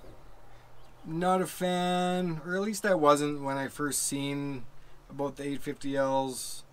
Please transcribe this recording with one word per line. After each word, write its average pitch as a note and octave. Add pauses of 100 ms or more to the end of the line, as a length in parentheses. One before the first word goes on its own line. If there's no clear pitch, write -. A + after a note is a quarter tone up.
(1040)
not F3
a F#3
fan, F3+
or F3
at G3
least G#3
I G3
wasn't D3
when C#3
I C3+
first C#3+
seen C#3 (420)
about C#3
the C#3
eight C#3+
fifty C#3
Ls. C3+